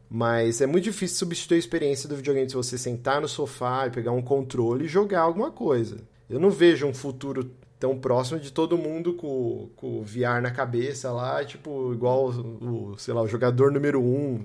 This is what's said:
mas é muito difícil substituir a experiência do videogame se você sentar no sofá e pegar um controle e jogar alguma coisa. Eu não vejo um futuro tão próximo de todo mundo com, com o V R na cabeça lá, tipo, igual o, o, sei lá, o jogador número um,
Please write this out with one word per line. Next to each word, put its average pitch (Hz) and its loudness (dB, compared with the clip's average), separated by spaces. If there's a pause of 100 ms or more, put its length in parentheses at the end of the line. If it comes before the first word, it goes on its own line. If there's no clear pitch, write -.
(100)
mas 117 2
é 135 4
muito 170 4
difícil 190 -4
substituir 175 0
a - 6
experiência 156 -2
do 147 -6
videogame 135 0
se 131 -6
você 127 -4
sentar 123 -2
no 151 -2
sofá 131 -2
e 120 -2
pegar 117 -2
um 127 2
controle 123 0
e 165 -4
jogar 190 2
alguma 175 2
coisa. 127 0 (320)
Eu 117 -4
não 185 4
vejo 165 6
um 139 0
futuro 127 -6 (300)
tão 131 0
próximo 127 0
de 139 -12
todo 165 2
mundo 165 -2
com, 120 -4
com 117 -8
o - -6
V 110 -4
R 120 2
na 123 -2
cabeça 127 -2
lá, 127 -2
tipo, 135 -6
igual 127 2
o, 117 -6
o, 101 -14
sei - -6
lá, 117 2
o 113 0
jogador 123 4
número 143 2
um, 127 0